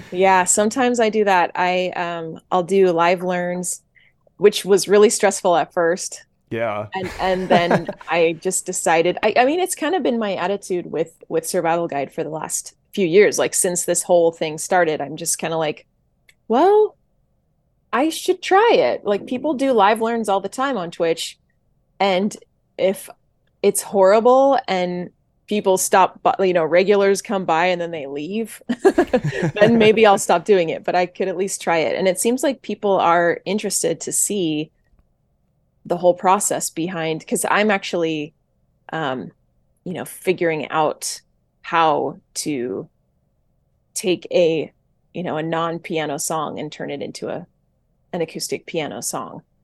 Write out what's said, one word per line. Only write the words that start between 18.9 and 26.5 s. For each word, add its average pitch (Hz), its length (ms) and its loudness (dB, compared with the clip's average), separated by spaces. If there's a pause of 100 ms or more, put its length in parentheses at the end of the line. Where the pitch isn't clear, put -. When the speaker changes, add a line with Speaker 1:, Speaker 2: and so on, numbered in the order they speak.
Speaker 1:
Like, 202 220 -2
people 294 280 -4
do 269 160 0
live 220 300 4
learns 226 280 -2
all 196 100 0
the 196 100 -6
time 262 280 -4
on 170 140 -6
Twitch. - 460 -4 (600)
And 196 360 0 (420)
if 190 320 -2 (540)
it's 202 180 2
horrible 233 840 4
and 180 420 -4 (380)
people 196 300 2
stop, - 460 2
bu-, 185 200 0
you 185 100 2